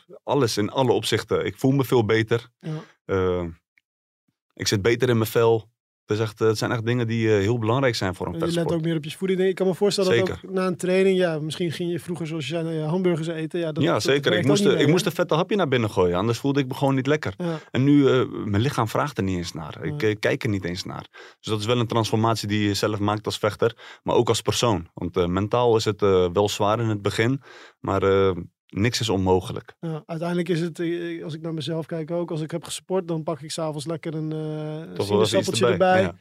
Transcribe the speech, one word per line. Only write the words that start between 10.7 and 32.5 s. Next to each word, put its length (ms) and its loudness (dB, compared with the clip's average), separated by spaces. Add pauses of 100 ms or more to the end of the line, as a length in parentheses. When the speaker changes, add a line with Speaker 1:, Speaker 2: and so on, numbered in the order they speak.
Speaker 2:
training, 420 2
ja, 200 0
misschien 340 -4
ging 180 -4
je 100 -4
vroeger, 260 -6
zoals 200 -6
je 40 -8
zei, 140 -4
naar 80 -4
je 80 -4
hamburgers 480 0
eten. 320 -6
Ja, 120 -2
dat, 100 0
Speaker 1:
Ja, 100 4
Speaker 2:
dat 100 2
Speaker 1:
zeker. 200 2
Speaker 2:
werkt 140 2
Speaker 1:
Ik 60 0
Speaker 2:
ook 60 0
Speaker 1:
moest, 120 4
Speaker 2:
niet 80 4
Speaker 1:
eh, 80 6
Speaker 2:
meer, 80 2
Speaker 1:
ik 60 6
moest 140 4
Speaker 2:
hè? 60 0
Speaker 1:
een 60 -4
vette 180 0
hapje 220 0
naar 120 2
binnen 220 2
gooien, 260 4
anders 220 0
voelde 220 0
ik 80 -2
me 60 -8
gewoon 200 2
niet 120 -2
lekker. 300 -2
Speaker 2:
Ja. 220 -6 (120)
Speaker 1:
En 140 0
nu, 240 6
eh, 200 4 (160)
mijn 180 2
lichaam 260 0
vraagt 300 -2
er 60 -2
niet 120 -2
eens 160 -6
naar. 320 -10
Ik, 160 -6
Speaker 2:
Ja. 80 2
Speaker 1:
eh, 120 0
kijk 220 0
er 60 -2
niet 160 -2
eens 200 -6
naar. 220 -12 (340)
Dus 100 -20
dat 100 -2
is 60 -6
wel 120 2
een 80 0
transformatie 640 0
die 200 0
je 60 0
zelf 240 -2
maakt 280 -2
als 120 -4
vechter, 380 0 (260)
maar 120 0
ook 140 4
als 140 0
persoon. 520 0
Want, 220 -8
eh, 100 2
mentaal 500 2
is 80 0
het, 180 -2
eh, 300 4
wel 160 2
zwaar 320 0
in 80 0
het 140 -2
begin, 380 0 (400)
maar, 220 0
eh, 340 4 (300)
niks 340 -2
is 80 -2
onmogelijk. 720 0
Speaker 2:
Ja, 260 -8
uiteindelijk 420 -4
is 120 -2
het, 200 -6
eh, 440 -6
als 100 -10
ik 60 -12
naar 140 -8
mezelf 320 -6
kijk 240 -8
ook, 200 -4
als 100 -6
ik 100 -8